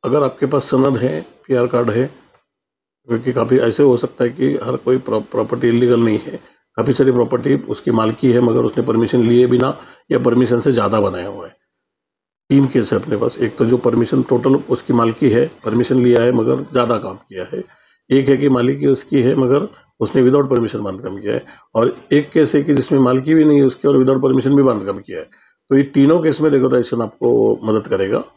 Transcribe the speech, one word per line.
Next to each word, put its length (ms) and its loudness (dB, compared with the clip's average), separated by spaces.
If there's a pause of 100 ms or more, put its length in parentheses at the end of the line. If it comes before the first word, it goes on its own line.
अगर 200 0
आपके 220 -4
पास 180 -2
सनद 340 0
है, 240 -4
पीआर 460 -4
card 220 0
है, 220 -2 (960)
क्योंकि 260 -4
काफ़ी 240 0
ऐसे 260 0
हो 140 4
सकता 260 -4
है 60 0
कि 240 -2 (100)
हर 120 -6
कोई 220 -2
प्रॉ-, 260 -4
property 440 -4
illegal 320 2
नहीं 200 0
है, 200 -14 (360)
काफ़ी 180 -2
सारी 180 2
property 440 0
उसकी 360 -6
मालकी 400 0
है 80 4
मगर 200 2
उसने 240 -2
permission 400 0
लिए 240 4
बिना 300 0 (340)
या 80 2
permission 400 2
से 120 0
ज़्यादा 300 0
बनाया 260 -4
हुआ 200 -14
है। 80 -20 (920)
तीन 180 4
case 260 0
है 60 0
अपने 180 -4
पास, 200 -2
एक 200 -4
तो 80 0
जो 120 2
परमिशन 460 0
total 320 0
उसकी 380 -4
मालकी 360 0
है, 220 0 (140)
permission 300 -2
लिया 260 4
है 100 2
मगर 240 0
ज़्यादा 420 -2
काम 180 -10
किया 380 -14
है, 100 -8 (480)
एक 180 2
है 80 4
कि 120 0
मालिकी 380 0
उसकी 340 0
है 140 2
मगर 320 0 (320)
उसने 240 0
without 240 2
permission 280 -2
बांधकाम 420 -10
किया 160 -6
है, 120 -6 (300)
और 220 0 (140)
एक 180 0
case 260 2
है 80 2
कि 100 0
जिसमें 260 0
मालकी 340 0
भी 120 4
नहीं 120 4
है 60 4
उसकी 240 -2
और 100 2
without 240 2
permission 340 0
भी 80 4
बांधकाम 360 -2
किया 200 -12
है। 100 -14 (400)
तो 80 2
ये 60 2
तीनों 360 2
case 220 -2
में 80 2
रेगुलराइजेशन 520 0
आपको 640 0
मदद 240 -2
करेगा। 360 -2 (140)